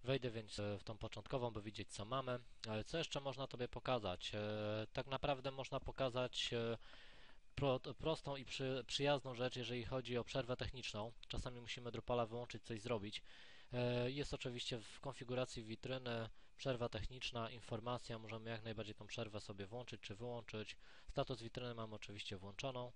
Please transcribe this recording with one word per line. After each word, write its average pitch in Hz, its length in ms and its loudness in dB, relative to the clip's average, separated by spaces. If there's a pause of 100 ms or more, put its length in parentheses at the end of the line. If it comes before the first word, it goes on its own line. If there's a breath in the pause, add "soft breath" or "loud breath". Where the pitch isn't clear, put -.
Wejdę 127 260 4
więc, 107 280 -4
e, 101 200 0
w - 60 -10
tą 107 140 -4
początkową, 117 520 -2
by 107 120 -4
widzieć, 101 260 -4
co - 160 -4
mamy. 127 340 0 (300)
Ale 110 160 2
co - 140 0
jeszcze 151 220 0
można 135 260 -2
Tobie 123 220 0
pokazać? 104 680 2
E, 107 60 2 (520)
tak 127 140 0
naprawdę 135 440 2
można 135 300 -2
pokazać, 127 720 2
e, 117 260 4 (760 loud breath)
pro-, 139 260 6
prostą 147 560 0
i 135 80 -6
przy-, 131 420 2
przyjazną 139 480 6
rzecz, 123 220 2
jeżeli 123 280 0
chodzi 123 340 2
o 113 60 2
przerwę 127 320 2
techniczną. 117 560 -2 (160)
Czasami 123 320 0
musimy 120 300 -4
Drupala 117 360 4
wyłączyć, 117 380 -4
coś 113 160 -2
zrobić. 110 420 0 (500 loud breath)
E, 123 380 6
jest 143 240 0
oczywiście 123 440 0
w - 220 -8
konfiguracji 123 640 0
witryny 120 640 0 (280 loud breath)
przerwa 120 320 2
techniczna, 113 640 0
informacja, 120 680 -2
możemy 110 320 -4
jak 113 120 0
najbardziej 110 320 -2
tą 107 120 -8
przerwę 107 340 -2
sobie 101 260 -4
włączyć 117 340 -4
czy - 140 -6
wyłączyć. 113 640 -2 (320 loud breath)
Status 131 340 2
witryny 120 320 -4
mamy 110 200 -4
oczywiście 101 420 -4
włączoną. 123 580 -2